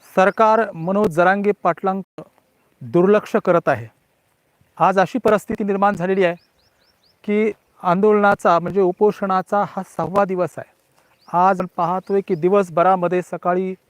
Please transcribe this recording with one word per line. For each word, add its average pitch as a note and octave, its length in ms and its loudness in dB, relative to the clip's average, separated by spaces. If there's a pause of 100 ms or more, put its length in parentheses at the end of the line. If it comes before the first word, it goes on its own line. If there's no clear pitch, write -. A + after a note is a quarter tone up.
(160)
सरकार G#3+ 560 2
मनोज F#3+ 360 -2
जरांगे F#3+ 440 2 (100)
पाटलांक F#3+ 600 -4 (580)
दुर्लक्ष F3+ 560 2
करत F3 300 2
आहे. A#2 200 -2 (920)
आज F#3 200 2
अशी F#3+ 200 0
परिस्थिती G#3+ 460 -2
निर्माण G3+ 300 0
झालेली F#3+ 300 -2
आहे E3+ 100 0 (880)
की G#3+ 280 -2 (300)
आंदोलनाचा G3+ 760 2
म्हणजे F3 220 -4
उपोषणाचा F#3+ 880 0
हा - 140 -10 (140)
सहावा F3+ 280 -2
दिवस F3+ 320 -4
आहे. - 180 -18 (640)
आज F#3 220 2
आपण F#3 60 -6 (100)
पाहतोय F#3 520 -2
की F#3+ 60 0
दिवसभरामध्ये F3+ 880 0
सकाळी F#3 520 -4 (160)